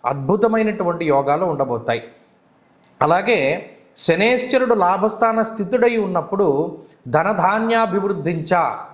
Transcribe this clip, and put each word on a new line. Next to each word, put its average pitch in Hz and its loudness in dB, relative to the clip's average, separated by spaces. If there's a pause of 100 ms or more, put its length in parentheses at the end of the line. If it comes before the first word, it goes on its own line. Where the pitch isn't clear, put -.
అద్భుతమైనటువంటి 185 0
యోగాలు 143 2
ఉండబోతాయి. 123 -2 (1000)
అలాగే 175 0 (300)
శనేశ్వరుడు 240 2
లాభస్థాన 214 2
స్థితుడై 220 0
ఉన్నప్పుడు 175 0 (320)
"ధనధాన్యాభివృద్ధించ 190 0 (420)